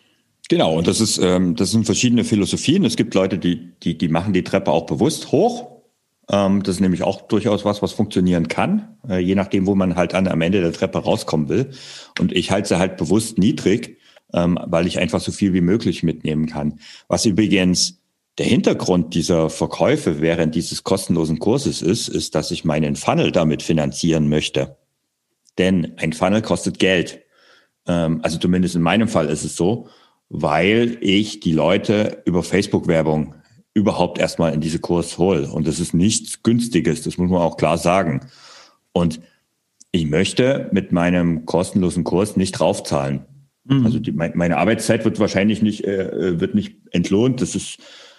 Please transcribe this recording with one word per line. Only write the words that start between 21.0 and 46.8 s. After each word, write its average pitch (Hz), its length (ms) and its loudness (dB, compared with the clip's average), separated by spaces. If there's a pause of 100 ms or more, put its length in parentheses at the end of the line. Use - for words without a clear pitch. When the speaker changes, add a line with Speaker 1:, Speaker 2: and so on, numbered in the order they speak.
Speaker 1:
Kurses - 420 -2
ist, 92 280 0
ist, - 260 -4
dass 78 160 -2
ich 85 120 -8
meinen 76 320 0
Funnel 123 380 0
damit 78 300 2
finanzieren 80 640 0
möchte. 73 480 -2 (800)
Denn 92 400 2
ein 80 160 -4
Funnel 98 280 0
kostet 90 380 -4
Geld. 92 400 2 (680)
Ähm, 82 360 0
also 80 140 -2
zumindest 90 380 0
in 85 60 0
meinem 101 260 2
Fall 80 200 0
ist 73 160 -2
es 80 120 -8
so, 95 320 -2 (420)
weil 95 720 0
ich 101 400 0
die 82 100 0
Leute 101 760 0
über 85 180 0
Facebook-Werbung 80 920 0 (400)
überhaupt - 440 0
erstmal 82 340 0
in 78 80 -2
diese 80 180 -2
Kurs - 380 -2
hole. 82 340 2
Und 78 160 -2
das 76 120 -2
ist 87 140 -4
nichts 95 500 0
Günstiges, 117 600 0
das 85 140 -6
muss 90 120 0
man 90 120 2
auch 80 160 -2
klar 78 200 2
sagen. 85 440 0 (720)
Und 85 260 0 (720)
ich 82 160 -2
möchte 113 640 0
mit 95 200 -2
meinem 87 540 0
kostenlosen 87 580 0
Kurs 90 320 0
nicht 95 180 0
draufzahlen. 71 720 -2 (400)
Speaker 2:
Mhm. 135 200 2
Speaker 1:
Also - 140 2
die, - 120 -6
mein, 82 240 -2
meine 85 220 0
Arbeitszeit 110 480 0
wird 107 140 -2
wahrscheinlich 101 420 2
nicht, 107 240 -2
äh, 92 540 -2
wird 95 160 -2
nicht 98 200 -2 (160)